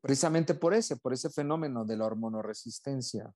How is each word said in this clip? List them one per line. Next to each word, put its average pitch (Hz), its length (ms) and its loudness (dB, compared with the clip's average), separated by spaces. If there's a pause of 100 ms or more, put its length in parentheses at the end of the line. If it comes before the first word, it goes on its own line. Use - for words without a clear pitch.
Precisamente 160 540 4
por 170 180 4
ese, 226 240 2
por 123 160 -2
ese 135 160 -2
fenómeno 143 560 -2
de 110 120 -2
la 110 100 2
hormonoresistencia 110 1300 -6